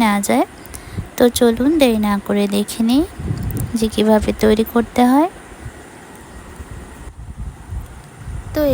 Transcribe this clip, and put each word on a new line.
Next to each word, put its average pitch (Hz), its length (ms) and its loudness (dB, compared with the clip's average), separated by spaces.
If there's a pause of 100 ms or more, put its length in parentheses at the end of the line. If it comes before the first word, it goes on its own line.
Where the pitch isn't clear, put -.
নেওয়া 208 180 2 (100)
যায়। 269 160 2 (720)
তো 247 100 6 (120)
চলুন 240 400 4
দেরি 233 180 4 (100)
না 202 60 2 (120)
করে 202 180 2 (120)
দেখে 208 340 -2
নিই 277 120 4 (760)
যে 220 160 2
কীভাবে 214 360 2 (120)
তৈরি 214 220 4 (100)
করতে 240 360 2
হয়। 302 200 4 (3250)
তো 311 60 0 (140)